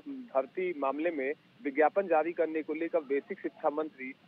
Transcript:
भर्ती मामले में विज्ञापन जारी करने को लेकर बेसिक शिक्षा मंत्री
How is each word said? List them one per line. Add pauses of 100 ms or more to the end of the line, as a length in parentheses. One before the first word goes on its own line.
भर्ती
मामले
में (300)
विज्ञापन
जारी
करने
को
लेकर
बेसिक
शिक्षा
मंत्री (160)